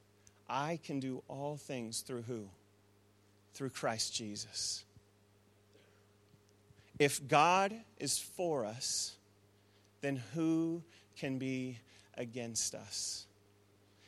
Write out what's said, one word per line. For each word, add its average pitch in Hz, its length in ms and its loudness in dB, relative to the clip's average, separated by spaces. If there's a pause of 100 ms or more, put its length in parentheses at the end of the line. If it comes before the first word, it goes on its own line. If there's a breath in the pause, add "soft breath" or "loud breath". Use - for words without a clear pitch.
(500 soft breath)
I 147 320 0
can 139 200 -4
do 131 260 -4
all 143 300 -6
things 117 420 -4
through 123 240 -6
who? 110 260 -6 (1040)
Through 135 180 -4
Christ - 440 0
Jesus. - 680 -6 (2000 soft breath)
If 143 280 4
God 175 480 8 (240)
is - 200 0
for 156 480 0
us, - 500 -4 (840 soft breath)
then 139 160 0 (160)
who 165 500 2 (320 loud breath)
can 135 220 -2
be 127 420 -2 (360 loud breath)
against 117 600 -4
us? - 500 -6 (840 soft breath)